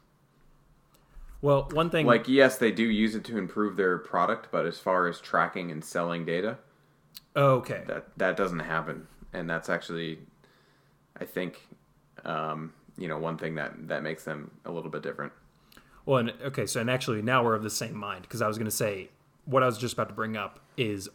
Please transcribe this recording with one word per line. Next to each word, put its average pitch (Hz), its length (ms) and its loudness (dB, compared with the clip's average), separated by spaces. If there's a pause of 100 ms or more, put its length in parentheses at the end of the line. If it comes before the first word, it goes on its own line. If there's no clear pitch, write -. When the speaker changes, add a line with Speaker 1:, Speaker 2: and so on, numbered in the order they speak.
(1400)
Speaker 1:
Well, 139 320 4
one 160 180 2
thing 160 160 4
Speaker 2:
Like, 117 200 6
yes, 131 320 8
they 113 140 4
do 107 100 0
use 110 320 2
it 104 120 -4
to 113 120 -4
improve 95 380 -2
their 92 220 4
product, - 520 0
but 82 160 0
as 85 140 -6
far 90 260 2
as 87 140 -4
tracking 87 500 0
and 80 140 -8
selling 85 400 -2
data, 90 340 -2 (800)
Speaker 1:
Oh, 139 220 6
okay. 113 280 -6
Speaker 2:
that, - 220 -6 (100)
that 92 180 2
doesn't 90 220 0
happen. 80 480 -4 (260)
And 87 160 -6
that's 82 200 -4
actually, 82 500 -4 (1040)
I - 40 -6
think, 90 360 -6 (640)
um, 78 480 -4 (240)
you 92 100 -8
know, 78 120 -4
one 80 200 -4
thing 80 160 -6
that, 76 340 -8
that 76 140 -4
makes 78 220 -6
them 76 260 -8 (140)
a - 80 -8
little 82 180 -8
bit 73 120 -8
different. 71 300 -8 (720)
Speaker 1:
Well, 135 140 2
and, 117 140 0 (100)
okay, 135 240 -4
so, - 140 -2
and 117 100 0
actually 127 320 0
now 123 220 4
we're 113 100 6
of 107 80 0
the 110 80 -4
same - 240 -4
mind, 101 340 -8
'cause 113 140 -4
I 107 60 4
was 107 100 0
gonna 110 120 -2
say, 101 400 -2 (340)
what 131 180 4
I 127 40 6
was 117 120 2
just 117 160 -2
about 110 140 -2
to 101 60 -14
bring 110 220 -4
up 98 220 -6 (180)
is 104 380 -2